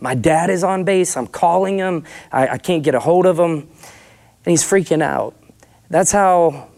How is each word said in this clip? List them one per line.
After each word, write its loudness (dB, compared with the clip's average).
My -4
dad 0
is -2
on -2
base. 0
I'm -6
calling 0
him. -4
I, 0
I -6
can't -2
get 2
a 0
hold 2
of 4
him." 0
And -16
he's 2
freaking 0
out. -4
That's 0
how 2